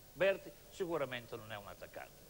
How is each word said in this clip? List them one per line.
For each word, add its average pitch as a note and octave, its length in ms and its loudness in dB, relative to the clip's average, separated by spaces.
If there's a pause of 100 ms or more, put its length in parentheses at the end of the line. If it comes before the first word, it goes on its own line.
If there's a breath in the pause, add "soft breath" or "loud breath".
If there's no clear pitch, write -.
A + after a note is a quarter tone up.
(140)
Berti F#3 380 6 (180)
sicuramente B2+ 680 0
non A2 160 -8
è A2 40 -2
un G2+ 120 -6
attaccante, F2 500 -10 (120 loud breath)